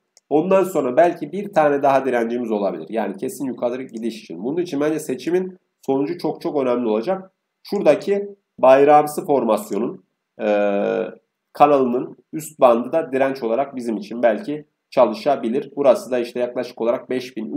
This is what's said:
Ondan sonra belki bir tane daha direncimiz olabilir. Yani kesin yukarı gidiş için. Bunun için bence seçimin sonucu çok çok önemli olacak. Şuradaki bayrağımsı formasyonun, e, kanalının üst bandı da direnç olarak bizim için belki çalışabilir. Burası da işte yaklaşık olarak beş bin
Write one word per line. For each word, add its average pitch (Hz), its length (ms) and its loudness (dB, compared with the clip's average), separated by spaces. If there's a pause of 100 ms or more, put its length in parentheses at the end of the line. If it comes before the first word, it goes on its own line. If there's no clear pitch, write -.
(300)
Ondan 180 340 2
sonra 135 340 -2
belki 165 340 2
bir 202 220 -8
tane 143 300 2
daha 139 220 4
direncimiz 120 460 -2
olabilir. 92 380 -2
Yani 101 280 -4
kesin 131 280 -8
yukarı 127 380 -4
gidiş 113 400 -8
için. 85 200 -12
Bunun 156 180 -2
için 143 180 -6
bence 151 200 0
seçimin 175 580 -4 (280)
sonucu 147 320 -2
çok - 240 -6
çok 147 200 -2
önemli 123 280 0
olacak. 170 420 -2 (320)
Şuradaki 196 680 2 (300)
bayrağımsı 143 640 6
formasyonun, 113 800 -2 (380)
e, 110 60 -2 (1080)
kanalının 139 640 2 (160)
üst - 260 -12
bandı 123 320 4
da 156 200 -2
direnç 135 320 -2
olarak 123 320 -2
bizim 117 220 -6
için 117 260 -6
belki 117 420 -2 (240)
çalışabilir. 117 840 0
Burası 123 360 2
da 123 80 0
işte 120 200 -6
yaklaşık 123 420 -6
olarak 117 280 -2
beş 127 280 -6
bin 107 200 -8